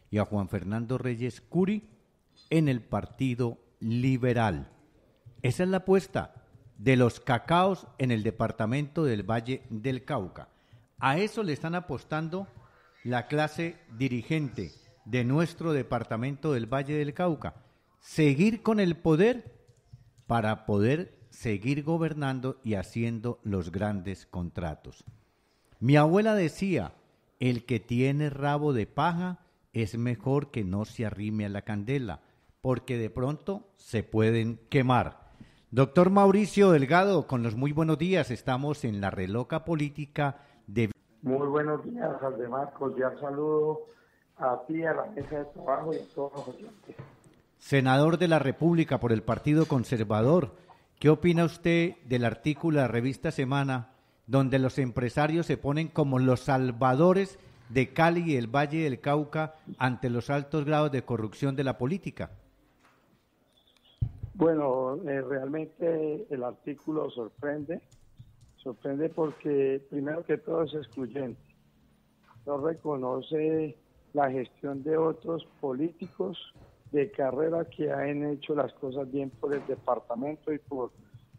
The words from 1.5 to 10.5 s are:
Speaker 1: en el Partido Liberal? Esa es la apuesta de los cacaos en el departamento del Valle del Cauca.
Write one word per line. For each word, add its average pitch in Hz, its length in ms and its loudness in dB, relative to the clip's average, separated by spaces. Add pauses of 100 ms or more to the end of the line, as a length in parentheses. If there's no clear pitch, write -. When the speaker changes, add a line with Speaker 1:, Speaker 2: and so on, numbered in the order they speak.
Speaker 1:
en 156 180 4
el 123 140 0
Partido 117 760 -2 (220)
Liberal? 117 880 2 (760)
Esa 127 220 0
es 185 40 2
la 190 100 2
apuesta 185 560 0 (440)
de 127 180 4
los 123 240 4
cacaos 170 680 0 (120)
en 131 120 0
el 110 120 0
departamento 117 840 -2
del 110 180 0
Valle 117 480 -4
del 120 340 -6
Cauca. 95 440 -6 (520)